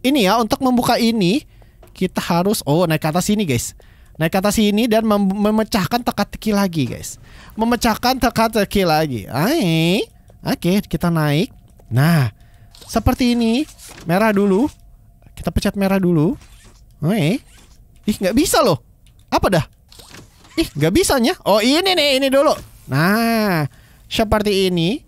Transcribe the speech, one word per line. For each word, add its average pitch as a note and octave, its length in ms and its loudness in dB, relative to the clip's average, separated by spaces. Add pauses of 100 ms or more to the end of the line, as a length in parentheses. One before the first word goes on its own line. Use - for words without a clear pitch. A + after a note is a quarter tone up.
Ini B3+ 240 2
ya, F#3+ 160 2
untuk A3 160 -2
membuka B3 400 0
ini, A3+ 480 0 (480)
kita - 240 -4
harus, F#3 480 -2
oh, D#3 160 2
naik D#3+ 160 0
ke D#3 160 -4
atas F3+ 160 -2
sini, G#3 160 0
guys. B2 320 -4 (400)
Naik D#3+ 160 -2
ke G3 80 2
atas G3+ 160 0
sini G#3+ 320 2
dan A3 160 2
mem-, G3+ 320 0
memecahkan G#3+ 640 0
teka-teki - 480 -4
lagi, F3 400 -2
guys. - 320 -14 (320)
Memecahkan A#3+ 640 0
teka-teki A3 640 0
lagi. D#3 480 0
Ayo. E3+ 720 0 (420)
Oke, F3 400 -2
kita E3+ 240 -4
naik. D#3 460 0 (340)
Nah, C#3 460 2 (600)
seperti A#3+ 400 0
ini. A#3 300 0 (400)
Merah F#3+ 260 2
dulu. G3+ 380 2 (680)
Kita - 160 -6
pencet - 240 -2
merah G3 240 0
dulu. F3+ 380 2 (640)
Oke. F#3 400 0 (640)
Ih, G#3+ 160 -2
nggak G3+ 160 0
bisa E4 240 2
loh. G3 240 0 (480)
Apa D4 180 0
dah? E3 140 2 (880)
Ih, - 220 -2
nggak D#3 180 0
bisanya. D4+ 480 2
Oh, G3+ 160 2
ini E4 380 2
nih, C#4+ 260 2
ini C#4 80 0
dulu. C#4 220 4 (340)
Nah, G3 800 0 (400)
seperti G#3 640 0
ini. F3+ 380 -2